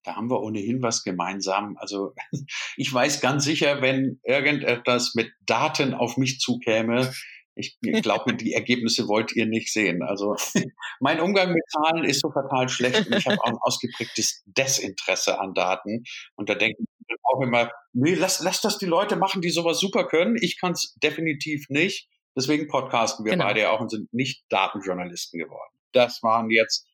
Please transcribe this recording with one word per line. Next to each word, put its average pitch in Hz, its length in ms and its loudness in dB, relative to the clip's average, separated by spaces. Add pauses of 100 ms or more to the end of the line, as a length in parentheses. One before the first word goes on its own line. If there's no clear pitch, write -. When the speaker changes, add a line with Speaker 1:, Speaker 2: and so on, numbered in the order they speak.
Speaker 1:
Da - 140 -8
haben 110 120 -4
wir 120 120 0
ohnehin 110 420 -4
was 113 220 -2
gemeinsam. 98 720 -2
Also 98 360 -6 (180)
<laughs> - 440 -8
ich 135 160 -4
weiß 147 280 2
ganz 143 240 2
sicher, 147 360 2
wenn 135 440 0
irgendetwas 123 920 2
mit 113 160 0 (160)
Daten 135 480 2
auf 120 220 -2
mich 131 240 0
zukäme, 117 720 2 (420)
ich, - 280 -10
ich 214 200 2
glaube, 110 320 0
Speaker 2:
<laughs> - 20 -4
Speaker 1:
die 113 180 -4
Ergebnisse 117 520 0
wollt 110 300 0
ihr 110 100 4
nicht 110 260 -2
sehen. 90 300 2
Also 101 320 -2 (200)
<laughs> - 200 0 (260)
mein 156 200 2
Umgang 185 320 2
mit 165 160 2
Zahlen 160 360 0
ist 143 160 0
so 156 120 -2
fatal 135 360 0
schlecht 127 380 2
und 220 80 2
ich 196 120 2
habe 131 140 2
auch 113 100 0
ein - 80 -6
Speaker 2:
<laughs> - 20 -12
Speaker 1:
ausgeprägtes - 840 -4
Desinteresse 95 920 -2
an 95 160 -4
Daten. 95 480 -2 (320)
Und 104 140 -8
da 104 80 2
denke 110 240 0
ich - 440 -8
auch 131 180 2
immer, 120 280 2 (220)
nee, 147 220 4
lass, 185 260 0
lass 180 200 -2
das 202 180 -2
die 190 80 -4
Leute 185 300 2
machen, 190 260 0
die 170 80 0
sowas 165 300 0
super 190 260 0
können. 190 340 2
Ich - 200 -2
kann's - 420 -2
definitiv 151 680 -2
nicht. 165 400 -2 (280)
Deswegen 151 320 0
podcasten 117 560 0
wir 107 80 2
Speaker 2:
Genau. 165 140 2
Speaker 1:
beide 107 140 2
ja 92 120 4
auch 110 80 0
und 113 100 -4
sind 104 220 -8
nicht 131 380 -4
Datenjournalisten 90 880 -2
geworden. - 340 -12 (180)
Das 120 300 2
waren 113 280 2
jetzt 110 440 2